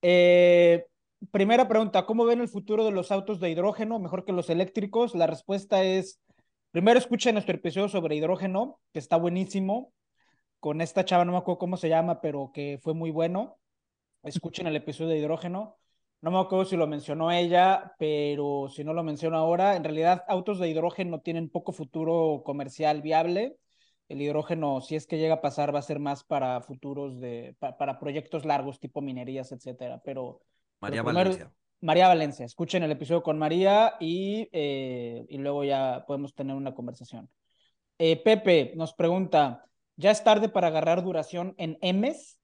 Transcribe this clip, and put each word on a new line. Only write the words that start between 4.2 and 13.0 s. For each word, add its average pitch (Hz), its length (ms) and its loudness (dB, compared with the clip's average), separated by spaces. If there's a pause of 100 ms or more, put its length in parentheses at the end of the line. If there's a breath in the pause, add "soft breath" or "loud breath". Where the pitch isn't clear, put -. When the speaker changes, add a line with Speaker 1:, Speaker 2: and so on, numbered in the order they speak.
Speaker 1:
que 202 80 -6
los 175 160 -2
eléctricos? 196 680 -2
La 165 100 4
respuesta 196 560 -2
es, 190 380 -2 (500)
primero 220 300 6
escuchen 240 340 0
nuestro 190 220 -2
episodio 190 320 -4
sobre 165 260 -2
hidrógeno, 185 640 -2 (140)
que 156 80 -8
está 165 160 0
buenísimo, 190 760 -2 (680)
con 151 200 -4
esta 175 240 -2
chava, 175 200 4
no 175 80 -2
me 180 60 0
acuerdo 175 200 -2
cómo 180 180 -4
se 170 120 -4
llama, 165 320 0
pero 143 340 -6
que 143 260 -8
fue 160 140 -4
muy 165 160 -6